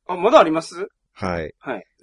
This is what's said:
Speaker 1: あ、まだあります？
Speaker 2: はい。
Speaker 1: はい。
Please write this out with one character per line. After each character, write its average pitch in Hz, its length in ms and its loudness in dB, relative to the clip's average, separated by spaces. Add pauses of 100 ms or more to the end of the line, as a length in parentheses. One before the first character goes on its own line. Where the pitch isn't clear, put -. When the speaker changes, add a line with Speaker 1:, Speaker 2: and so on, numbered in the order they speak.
Speaker 1:
あ、 180 80 -8
ま 185 160 0
だ - 80 8
あ 214 40 8
り 160 80 -2
ま 160 100 -2
す？ 175 260 -12 (260)
Speaker 2:
は 87 280 -8
い。 - 180 -12
Speaker 1:
は 127 160 -12
い。 98 80 -14 (200)